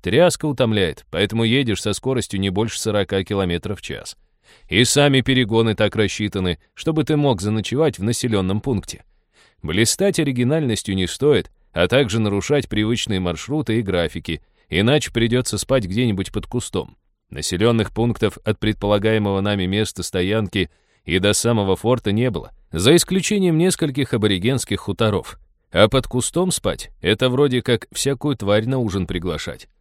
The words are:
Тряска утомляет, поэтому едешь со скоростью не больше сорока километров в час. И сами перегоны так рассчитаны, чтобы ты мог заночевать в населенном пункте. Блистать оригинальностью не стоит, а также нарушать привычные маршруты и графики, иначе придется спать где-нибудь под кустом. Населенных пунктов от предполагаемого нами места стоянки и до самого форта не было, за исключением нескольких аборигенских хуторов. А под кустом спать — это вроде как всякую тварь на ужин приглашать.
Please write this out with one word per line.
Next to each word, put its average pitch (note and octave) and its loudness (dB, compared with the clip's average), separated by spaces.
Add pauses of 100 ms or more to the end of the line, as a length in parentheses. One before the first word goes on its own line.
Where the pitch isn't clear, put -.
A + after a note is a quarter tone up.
Тряска D#3 2
утомляет, A2 0
поэтому G#2+ 0
едешь A#2 0
со G#2+ -2
скоростью B2 -4
не G2 0
больше G#2+ -2
сорока G2+ 0
километров F#2 -4
в - -18
час. - -12 (500)
И G2 4
сами C#3 4
перегоны A2+ 2
так G#2 0
рассчитаны, G2 -2 (140)
чтобы D#3 -2
ты D#3 0
мог C#3 2
заночевать A2 0
в F#2 -4
населенном G#2 0
пункте. - -4 (560)
Блистать A#2 0
оригинальностью B2+ 0
не F#2 0
стоит, C3+ 2 (200)
а F2+ 2
также A2+ 2
нарушать G#2+ 0
привычные G#2+ -2
маршруты A2+ -2
и - 0
графики, E2+ -4 (260)
иначе A2+ 2
придется A#2 0
спать C3 0
где-нибудь G2 -2
под G2 -6
кустом. - -6 (320)
Населенных G#2 0
пунктов A2 0
от - -2
предполагаемого G#2 0
нами G2+ -2
места G2+ -2
стоянки F#2+ -2 (360)
и E2 0
до G2+ 2
самого G2+ 0
форта A#2 0
не A#2+ 0
было, - -8 (220)
за G2+ 4
исключением F#3 2
нескольких D3 0
аборигенских G#2 0
хуторов. G2+ -2 (320)
А G#2 6
под B2+ 0
кустом E3+ -2
спать — - -4 (100)
это A2 0
вроде B2+ 2
как A#2 -2
всякую C#3 -4
тварь G#2 2
на C3 -2
ужин G2 -2
приглашать. E2 -6 (120)